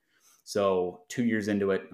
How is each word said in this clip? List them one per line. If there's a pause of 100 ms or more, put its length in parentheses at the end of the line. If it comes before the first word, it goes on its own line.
(420)
So
two
years
into
it,